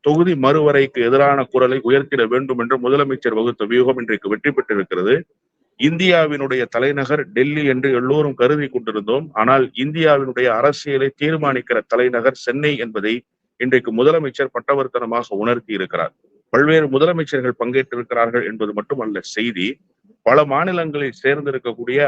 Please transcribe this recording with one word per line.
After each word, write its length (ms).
தொகுதி 340
மறுவரைக்கு 680
எதிரான 420
குரலை 340
உயர்த்திட 500
வேண்டும் 300
என்று 200
முதலமைச்சர் 600
வகுத்த 260
வியூகம் 340
இன்றைக்கு 300
வெற்றி 240
பெற்றிருக்கிறது. 640
இந்தியாவினுடைய 840
தலைநகர் 600
டெல்லி 380
என்று 280
எல்லோரும் 420
கருதி 340
கொண்டிருந்தோம். 640
ஆனால் 320
இந்தியாவினுடைய 720
அரசியலை 680
தீர்மானிக்கிற 720
தலைநகர் 560
சென்னை 340
என்பதை 380
இன்றைக்கு 320
முதலமைச்சர் 600
பட்டவர்த்தனமாக 840
உணர்த்தி 380
இருக்கிறார். 400
பல்வேறு 340
முதலமைச்சர்கள் 720
பங்கேற்றிருக்கிறார்கள் 840
என்பது 280
மட்டுமல்ல 500
செய்தி, 460
பல 180
மாநிலங்களில் 760
சேர்ந்திருக்கக்கூடிய 880